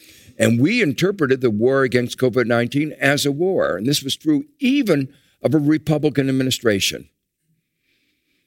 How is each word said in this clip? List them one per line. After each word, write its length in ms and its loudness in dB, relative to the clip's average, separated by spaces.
And 200 2
we 240 2
interpreted 600 0
the 80 2
war 320 2
against 360 -2
covid 280 0
nineteen 460 -2
as 340 0
a 60 0
war. 440 -2
And 100 -4
this 160 0
was 140 -6
true 300 -2
even 540 0
of 120 0
a 40 4
Republican 720 0
administration. 800 -2